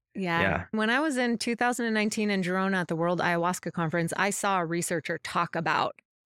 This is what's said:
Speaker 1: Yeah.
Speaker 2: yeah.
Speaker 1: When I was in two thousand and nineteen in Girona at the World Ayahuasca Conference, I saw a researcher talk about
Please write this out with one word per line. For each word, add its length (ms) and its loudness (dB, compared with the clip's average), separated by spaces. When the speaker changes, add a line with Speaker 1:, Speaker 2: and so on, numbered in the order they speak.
Speaker 1:
Yeah. 260 0
Speaker 2:
yeah. 320 2
Speaker 1:
When 180 0
I 100 2
was 160 0
in 220 0
two 180 -2
thousand 300 0
and 80 0
nineteen 360 0
in 120 2
Girona 400 0
at 60 -4
the 80 0
World 240 2
Ayahuasca 520 0
Conference, 440 0
I 140 2
saw 300 0
a 60 0
researcher 560 -2
talk 340 -2
about 380 0